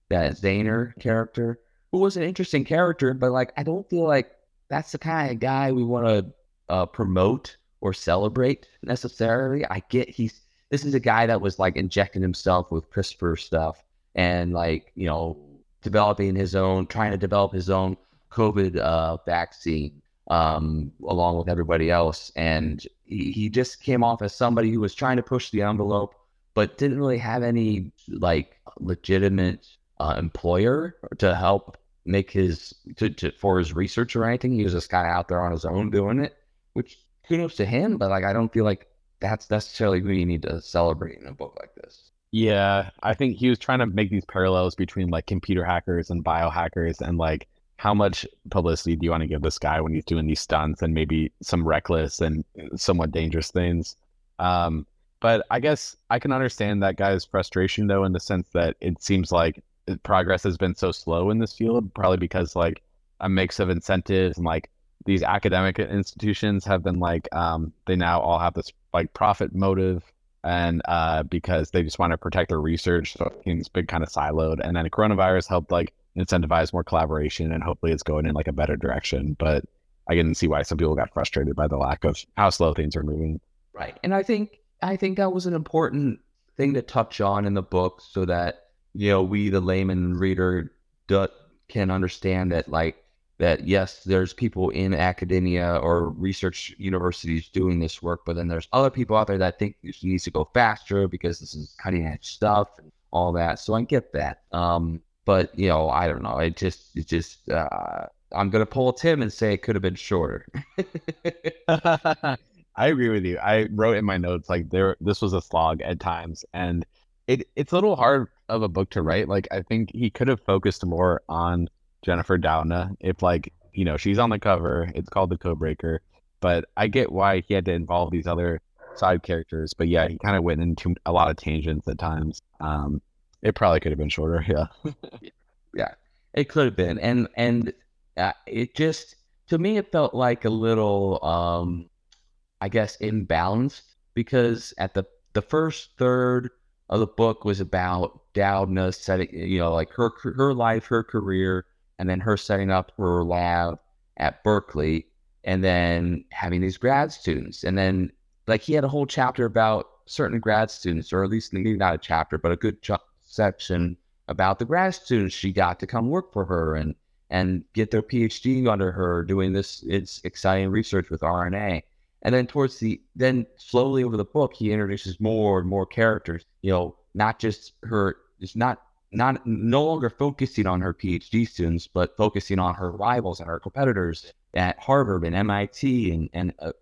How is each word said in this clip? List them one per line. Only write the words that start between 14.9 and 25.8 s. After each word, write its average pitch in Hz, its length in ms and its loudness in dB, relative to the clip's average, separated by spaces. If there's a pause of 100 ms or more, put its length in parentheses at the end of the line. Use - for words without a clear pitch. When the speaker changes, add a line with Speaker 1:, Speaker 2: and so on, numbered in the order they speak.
Speaker 1:
you 92 100 -4
know, 82 300 -2 (460)
developing 101 520 2
his 95 220 0
own, 95 300 2
trying 107 240 -2
to 98 80 -2
develop 98 340 0
his 92 180 -2
own 95 260 0 (340)
covid, 98 460 2
uh, 80 500 0
vaccine, 78 760 -4 (280)
um, 78 600 2 (180)
along 87 280 2
with 85 120 -2
everybody 82 420 2
else. 85 460 0
And 78 500 -2 (180)
he, - 280 -4
he 107 180 -2
just 123 320 -2
came 123 200 2
off 117 200 0
as 101 120 -4
somebody 113 360 2
who 113 100 0
was 101 140 -2
trying 127 220 0
to 120 60 2
push - 280 -4
the 107 100 0
envelope 101 540 0 (400)